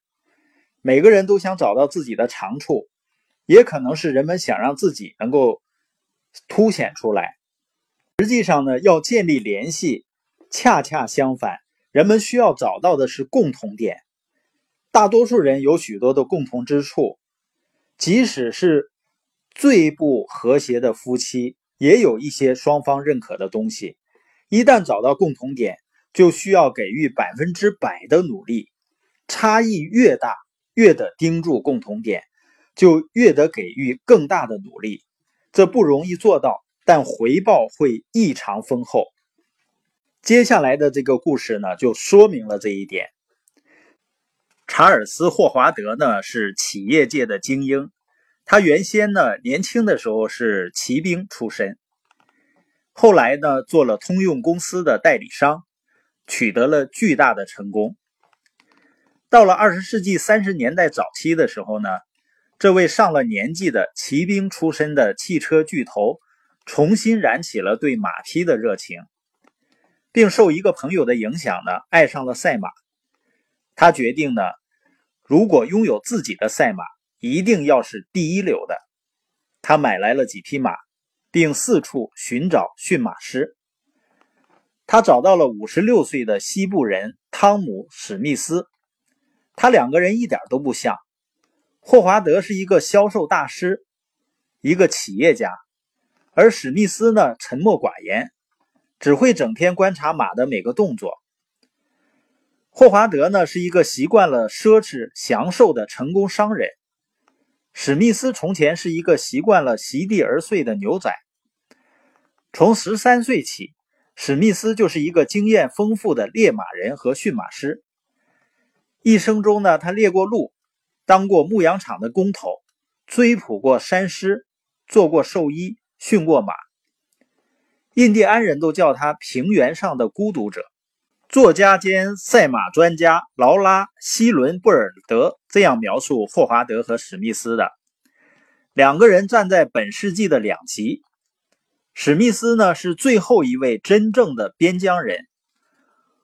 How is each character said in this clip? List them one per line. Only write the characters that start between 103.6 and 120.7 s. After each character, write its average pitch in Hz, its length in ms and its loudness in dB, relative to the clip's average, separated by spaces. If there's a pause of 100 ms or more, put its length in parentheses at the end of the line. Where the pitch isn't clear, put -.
个 175 140 2
习 135 240 -4
惯 190 240 4
了 117 180 -2
奢 220 320 2
侈 131 360 -12
享 120 340 -4
受 190 220 4
的 117 120 -4
成 135 280 -10
功 196 160 0
商 208 260 -2
人。 113 160 -6 (1040)
史 - 200 -4
密 220 180 2
斯 254 200 -4
从 190 220 -6
前 160 220 0
是 170 140 -8
一 165 120 -6
个 165 140 2
习 - 240 -6
惯 185 240 2
了 120 120 -2
席 135 280 -8
地 196 160 -2
而 123 200 -2
睡 170 240 -4
的 117 100 -6
牛 104 240 -6
仔。 104 160 -6 (1400)
从 208 220 4
十 214 220 -6
三 247 260 2
岁 233 200 -4
起， - 300 -14 (440)
史 - 180 -4
密 196 180 2
斯 220 220 -4
就 208 140 0
是 156 120 -6
一 151 100 -4
个 170 140 4
经 208 220 -4
验 190 240 2
丰 214 240 -2
富 202 180 -4
的 113 140 -4
猎 214 240 2
马 101 220 -6
人 98 240 -8
和 - 180 -4
驯 175 200 -6
马 101 160 -10
师。 - 340 -10 (1200)
一 226 140 4
生 214 280 0
中 208 180 2
呢， 170 160 4
他 170 140 -8
猎 208 180 2
过 190 140 0
鹿， 208 280 -6 (520)